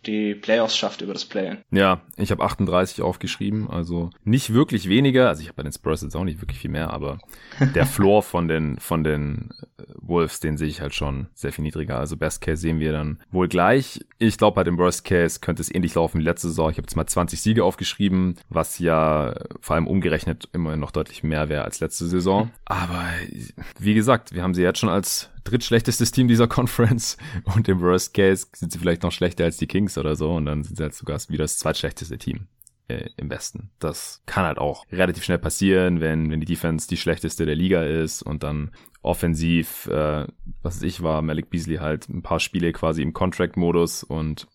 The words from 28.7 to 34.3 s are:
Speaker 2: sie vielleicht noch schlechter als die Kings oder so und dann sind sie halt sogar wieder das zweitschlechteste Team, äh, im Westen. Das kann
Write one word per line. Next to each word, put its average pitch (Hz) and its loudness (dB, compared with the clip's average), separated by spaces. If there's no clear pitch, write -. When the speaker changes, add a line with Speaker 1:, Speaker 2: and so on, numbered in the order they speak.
Speaker 2:
sie - -8
vielleicht 85 2
noch 85 0
schlechter - 0
als 82 0
die 80 -2
Kings 196 0
oder 78 0
so 78 0
und 78 0
dann 73 -2
sind - -10
sie 80 -4
halt 76 -4
sogar - -6
wieder 78 -2
das - -4
zweitschlechteste - -4
Team, - -8
äh, - -6
im - -8
Westen. - -10
Das - -8
kann 95 0